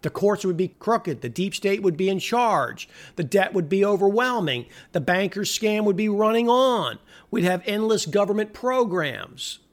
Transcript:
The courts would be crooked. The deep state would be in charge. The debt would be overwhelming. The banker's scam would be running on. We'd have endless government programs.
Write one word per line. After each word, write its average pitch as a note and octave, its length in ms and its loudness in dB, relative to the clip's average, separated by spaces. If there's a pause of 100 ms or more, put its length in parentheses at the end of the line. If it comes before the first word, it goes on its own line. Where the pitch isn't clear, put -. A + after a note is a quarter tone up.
The D#3 80 -4
courts G3+ 340 0
would F#3 120 0
be F3+ 120 0
crooked. G#3 520 -2
The B2 80 -8
deep F3 260 -4
state G3+ 280 -2
would F3+ 140 2
be F#3+ 120 0
in F#3+ 100 0
charge. F#3 680 0 (280)
The F3 80 -4
debt F#3+ 300 2
would F3 140 0
be G3 160 2
overwhelming. G3+ 840 0 (260)
The E3+ 80 -2
banker's F#3 560 -2
scam G#3+ 280 0
would G3+ 120 2
be G#3+ 120 0
running A3 400 2
on. A#3 500 2 (320)
We'd F#3 140 0
have F3+ 220 0
endless G#3+ 400 0
government G3+ 460 0
programs. F#3 1080 -4 (120)